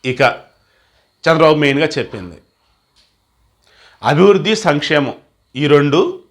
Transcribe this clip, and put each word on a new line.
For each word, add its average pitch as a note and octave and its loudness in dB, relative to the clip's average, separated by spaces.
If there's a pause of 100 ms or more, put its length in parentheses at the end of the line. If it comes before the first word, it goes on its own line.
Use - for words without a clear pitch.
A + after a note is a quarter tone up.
(120)
ఇక C3+ -4 (1000)
చంద్రబాబు D#3+ 2
మెయిన్గా C#3+ 0 (100)
చెప్పింది F#2 -12 (1700)
అభివృద్ధి, F#3+ 2
సంక్షేమం, D3 -2 (420)
ఈ C#3+ -4
రెండు D3 2 (120)